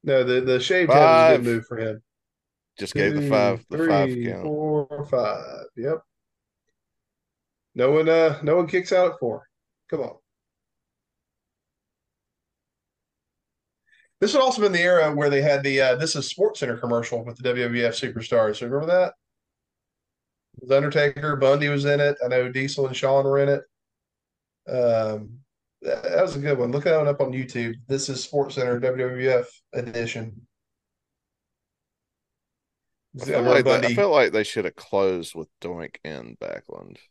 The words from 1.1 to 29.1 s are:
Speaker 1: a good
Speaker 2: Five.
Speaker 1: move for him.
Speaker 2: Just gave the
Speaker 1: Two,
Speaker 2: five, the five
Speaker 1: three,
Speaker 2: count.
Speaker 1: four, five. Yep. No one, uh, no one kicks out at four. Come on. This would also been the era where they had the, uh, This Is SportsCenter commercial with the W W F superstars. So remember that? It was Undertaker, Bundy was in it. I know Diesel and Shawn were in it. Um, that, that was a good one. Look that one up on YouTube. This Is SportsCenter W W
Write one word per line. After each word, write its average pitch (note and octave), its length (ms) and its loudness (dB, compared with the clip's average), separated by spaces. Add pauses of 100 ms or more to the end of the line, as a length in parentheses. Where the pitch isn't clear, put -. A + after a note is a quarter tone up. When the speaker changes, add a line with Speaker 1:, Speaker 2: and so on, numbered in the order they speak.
Speaker 1:
a D3 60 6
good A#2+ 60 -2
Speaker 2:
Five. - 0 -
Speaker 1:
move A#2 220 -2
for A#2 120 -10
him. A2 240 -8 (760)
Speaker 2:
Just G2 160 -10
gave G#2+ 200 2
the D3 80 -2
Speaker 1:
Two, C#3+ 80 -2
Speaker 2:
five, G#2 400 2
the D3 80 -6
five D3 320 2
Speaker 1:
three, A#2+ 160 -4
Speaker 2:
count. F#2 180 -8
Speaker 1:
four, D3+ 680 -4
five. - 540 -4 (120)
Yep. D3 220 -4 (1800)
No B2 160 2
one, D#3 180 2
uh, D#3+ 340 4
no D3+ 140 2
one E3+ 120 2
kicks F3+ 240 -2
out F3+ 200 4
at - 60 -14
four. - 300 -6 (420)
Come D#3 100 -4
on. - 160 -10 (4000)
This G#3+ 120 2
would C#4 100 4
also B3+ 200 2
been G3 100 4
the F3 80 0
era F3 320 4
where C#3+ 160 0
they C#3 140 2
had C#3 200 2
the, C3+ 180 0
uh, B2+ 160 4
This D#3 200 -4
Is C#3 160 -8
SportsCenter C3+ 480 -2
commercial A#2 440 -4
with A#2+ 120 -14
the B2+ 60 -20
W B2 220 -2
W A#2+ 200 -2
F A2+ 100 0
superstars. A2 640 -2
So A#2+ 100 -8
remember C#3+ 200 -4
that? F3+ 280 2 (1400)
It B2 60 -20
was B2+ 80 -12
Undertaker, C#3+ 680 0
Bundy C#3 320 2
was C#3+ 160 -2
in C#3+ 160 2
it. C#3+ 240 2
I B2 40 -2
know B2+ 220 0
Diesel C3+ 360 -4
and B2+ 100 -8
Shawn C3+ 280 2
were C#3 160 2
in C#3 100 2
it. C#3 120 0 (1080)
Um, A2+ 720 -2 (420)
that, - 200 -4
that F3 200 0
was E3 120 -2
a C#3 40 -8
good C#3 180 -2
one. A#2+ 160 -2
Look C#3+ 120 -4
that E3 120 2
one D3 120 2
up C#3+ 120 -2
on C3 120 -2
YouTube. A#2+ 420 -6 (120)
This C3+ 220 -4
Is B2+ 180 -8
SportsCenter C3 540 -2
W B2+ 260 -2
W B2+ 240 -2